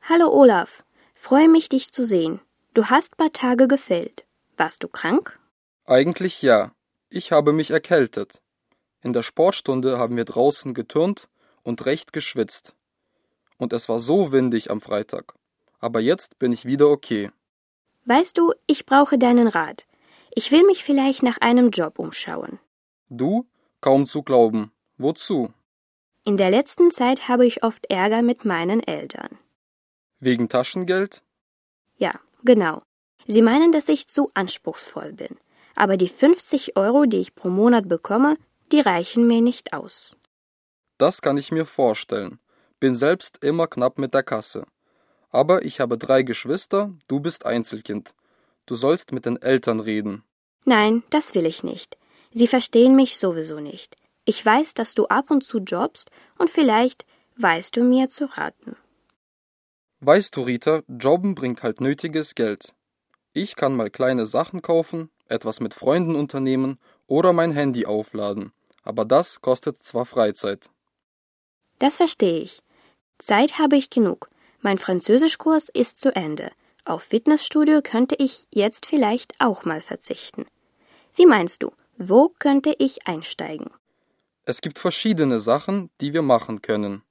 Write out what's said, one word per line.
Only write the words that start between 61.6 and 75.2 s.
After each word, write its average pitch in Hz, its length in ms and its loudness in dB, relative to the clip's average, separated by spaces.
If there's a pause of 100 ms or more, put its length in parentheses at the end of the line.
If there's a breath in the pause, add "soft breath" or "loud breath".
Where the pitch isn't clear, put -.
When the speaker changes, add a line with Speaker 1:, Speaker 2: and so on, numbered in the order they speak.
Speaker 2:
halt 113 180 -6
nötiges 151 540 -4
Geld. 107 400 -6 (580)
Ich - 240 -8
kann 135 180 -2
mal 110 140 -2
kleine 127 380 -2
Sachen 147 340 -6
kaufen, 165 500 -4 (180)
etwas 113 320 -8
mit 113 120 -8
Freunden 165 420 -2
unternehmen 135 640 -4 (280)
oder 165 260 2
mein 165 200 2
Handy 135 340 -2
aufladen. 104 640 -6 (300)
Aber 107 240 -6
das 139 340 0
kostet 131 420 -4
zwar 123 220 -6
Freizeit. 104 640 -4 (1120)
Speaker 1:
Das 285 180 0
verstehe 190 440 0
ich. - 220 -16 (540)
Zeit 233 420 2
habe 294 180 4
ich 269 120 0
genug. 202 400 -2 (320)
Mein 196 160 -2
Französischkurs 277 920 0